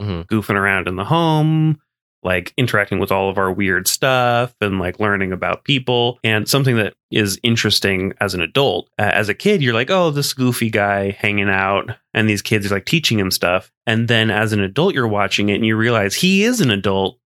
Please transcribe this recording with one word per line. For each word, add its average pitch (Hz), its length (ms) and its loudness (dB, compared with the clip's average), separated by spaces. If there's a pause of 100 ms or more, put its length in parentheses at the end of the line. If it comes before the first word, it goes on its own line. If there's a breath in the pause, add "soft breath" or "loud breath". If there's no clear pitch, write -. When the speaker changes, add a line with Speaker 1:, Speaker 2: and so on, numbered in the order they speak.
Speaker 1:
Mm-hmm. 92 320 -6
Speaker 2:
goofing 107 220 0
around 98 320 0
in 92 80 -4
the 98 100 -6
home, 156 720 2 (440)
like, 90 340 -2
interacting 104 420 0
with 95 120 -2
all 98 180 0
of 95 80 -4
our 95 140 0
weird 95 360 -2
stuff 123 760 0
and, 98 180 0
like, 90 200 -4
learning 98 340 0
about 90 320 -4
people. 123 580 0
And 107 240 0
something 127 300 2
that 104 160 -2 (180)
is 101 320 0
interesting 98 760 0
as 98 140 0
an 90 80 -4
adult, 104 560 0
uh, 104 60 0 (100)
as 104 160 2
a 101 60 -2
kid, 196 260 2
you're 123 120 2
like, 120 180 -2
"Oh, 180 180 2
this 143 240 -4
goofy 120 380 -2
guy 101 400 0
hanging 101 380 -2
out," 98 420 0 (220)
and 110 140 2
these 104 140 0
kids 104 300 -2
are, 101 40 2
like, 95 100 -4
teaching 135 340 0
him 92 100 0
stuff. 90 420 0 (140)
And 113 220 0
then 110 240 2
as 107 200 0
an 107 100 0
adult, 143 340 0
you're 120 120 0
watching 101 420 0
it 101 60 2
and 113 100 0
you 110 100 0
realize 110 400 0
he 190 280 2
is 240 180 0
an 123 100 2
adult 95 540 -2